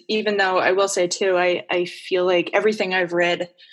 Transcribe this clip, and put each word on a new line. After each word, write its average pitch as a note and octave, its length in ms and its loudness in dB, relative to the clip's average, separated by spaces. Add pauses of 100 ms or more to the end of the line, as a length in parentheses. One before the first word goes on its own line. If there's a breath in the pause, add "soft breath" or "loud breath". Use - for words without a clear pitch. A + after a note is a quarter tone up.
even G#3+ 300 0
though F#3 200 2
I E3 140 2
will G3 160 2
say F#3 200 0
too, F#3 300 0
I, F3+ 320 0
I F3+ 160 0
feel F3+ 400 -2
like F3+ 280 2
everything G3+ 420 0
I've F3 180 -2
read F3 360 0 (240 loud breath)